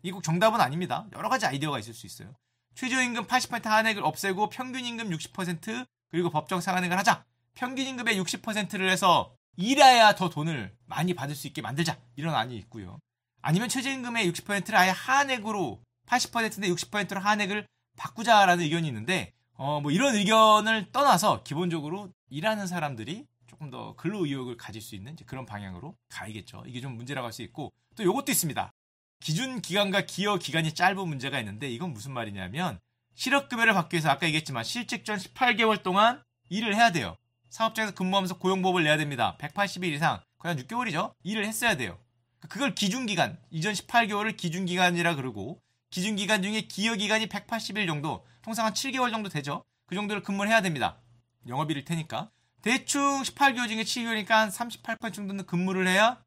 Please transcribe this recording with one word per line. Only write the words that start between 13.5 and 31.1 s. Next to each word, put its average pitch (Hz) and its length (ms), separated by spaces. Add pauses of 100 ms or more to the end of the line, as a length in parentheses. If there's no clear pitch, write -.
최저임금의 240 580
육십 - 180
퍼센트를 202 340
아예 185 120
한액으로 220 920 (240)
팔십 - 260
퍼센트인데 214 380
육십 170 220
퍼센트로 196 280
한액을 208 480 (300)
바꾸자라는 202 640
의견이 165 240
있는데 120 460 (200)
어, 143 280
뭐 143 100
이런 233 240
의견을 214 760
떠나서 208 520
기본적으로 170 680 (180)
일하는 202 360
사람들이 165 640 (200)
조금 151 220
더 113 280
근로의욕을 139 580
가질 107 260
수 - 140
있는 107 180
이제 160 120
그런 131 200
방향으로 101 500 (140)
가야겠죠. 107 560
이게 123 140
좀 131 160
문제라고 123 300
할 110 80
수 - 80
있고 113 320 (240)
또 220 60
요것도 247 280
있습니다. 135 400 (480)
기준 247 420
기간과 196 400
기여 202 360
기간이 160 360
짧은 190 340
문제가 135 320